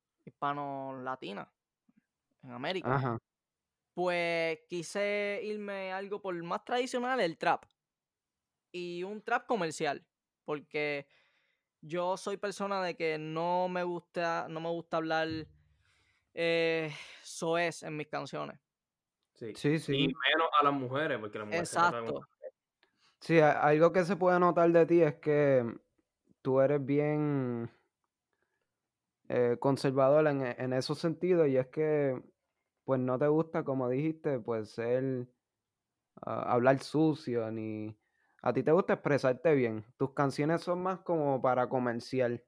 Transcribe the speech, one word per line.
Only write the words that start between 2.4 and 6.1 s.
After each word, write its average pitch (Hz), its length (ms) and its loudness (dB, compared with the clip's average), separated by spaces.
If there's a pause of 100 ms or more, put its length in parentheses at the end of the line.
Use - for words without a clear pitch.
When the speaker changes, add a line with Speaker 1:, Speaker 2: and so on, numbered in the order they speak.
Speaker 1:
en 131 100 -18
América, 135 420 -4
Speaker 2:
Ajá. 127 240 0 (760)
Speaker 1:
pues 170 760 -2
quise 202 760 -4
irme 202 480 -8
algo 202 300 -8